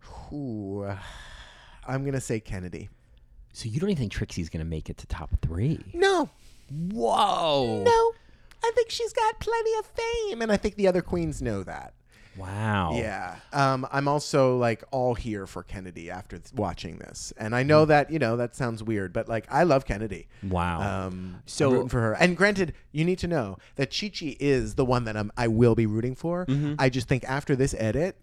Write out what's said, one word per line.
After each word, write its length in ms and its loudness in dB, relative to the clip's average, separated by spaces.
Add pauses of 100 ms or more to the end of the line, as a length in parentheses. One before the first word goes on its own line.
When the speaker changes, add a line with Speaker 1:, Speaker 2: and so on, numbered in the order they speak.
Speaker 1:
who, 840 -8 (1000)
I'm 160 -2
gonna 160 -2
say 220 -2
Kennedy. 480 -10 (640)
Speaker 2:
So 160 -10
you 100 -4
don't 100 0
even 120 0
think 100 -2
Trixie's 380 -4
gonna 160 -6
make 240 -6
it 80 -10
to 100 -18
top 220 -8 (120)
three? 380 0 (140)
Speaker 1:
No. 360 2 (440)
Speaker 2:
Whoa. 1080 2
Speaker 1:
No. 280 6 (520)
I 120 4
think 160 2
she's 200 -4
got 300 0
plenty 360 0
of 100 -4
fame, 540 -4
and 120 2
I 20 6
think 200 -2
the 120 2
other 140 2
queens 400 -4
know 220 -4
that. 300 -12 (440)
Speaker 2:
Wow. 580 0
Speaker 1:
Yeah. 400 -6 (160)
Um, 400 0
I'm 160 0
also, 500 2
like, 340 0
all 240 0
here 320 -6
for 160 -12
Kennedy 460 -12
after 280 -12
th-, 160 -18
watching 440 -4
this. 400 -14
And 180 -4
I 80 2
know 220 8
Speaker 2:
Mm. 40 0
Speaker 1:
that, 220 6
you 80 0
know, 180 2
that 180 -2
sounds 280 -4
weird, 300 -4
but, 140 -4
like, 240 -4
I 120 6
love 220 6
Kennedy. 420 -6 (200)
Speaker 2:
Wow. 600 0
Speaker 1:
Um, 380 -10
Speaker 2:
So 220 0
Speaker 1:
I'm 60 6
rooting 160 2
for 120 2
her. 120 2
And 240 2
granted, 360 2 (180)
you 140 0
need 140 0
to 80 -4
know 300 -2 (180)
that 220 -2
Chi-Chi 420 -6
is 360 2
the 100 2
one 200 2
that 120 -4
I'm, 200 -2
I 120 2
will 260 8
be 100 4
rooting 300 -2
for. 300 -4
Speaker 2:
Mm-hmm. 340 0
Speaker 1:
I 100 6
just 180 -2
think 180 0
after 300 -2
this 220 2
edit 460 -2